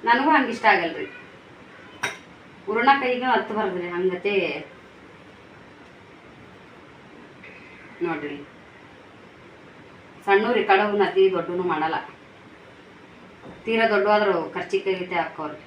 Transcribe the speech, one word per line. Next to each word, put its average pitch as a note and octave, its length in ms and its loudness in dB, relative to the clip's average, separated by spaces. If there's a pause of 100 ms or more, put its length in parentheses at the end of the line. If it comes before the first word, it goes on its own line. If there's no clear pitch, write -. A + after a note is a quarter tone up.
ನನಗೂ C4 280 2
ಹಂಗೆ B3 200 2
ಇಷ್ಟ - 180 -2
ಆಗಲ್ರಿ. E3 340 -2 (1600)
ಉರುಣ B3 200 2 (120)
ಕೈಗೂ B3 300 -2
ಹತ್ತು A3 260 -2
ಬರ್ದ್ರಿ F3+ 380 -4
ಹಂಗತೆ F#3 380 -2 (3750)
ನೋಡ್ರಿ. D3 300 -8 (1900)
ಸಣ್ಣವ್ರಿ G#3+ 440 2
ಕಡವುನ G3+ 400 4
ಅತಿ F#3+ 120 4 (120)
ದೊಡ್ಡನು F3 380 -4
ಮಾಡಲ್ಲ, D#3 240 -2 (1700)
ತೀರಾ A3+ 280 2
ದೊಡ್ಡವಾದ್ರು G#3 440 4 (180)
ಖರ್ಚಿಗೆ F#3+ 320 -2
ಕೈಗತೆ F3+ 360 -2
ಹಾಕೋರಿ. D3+ 440 -10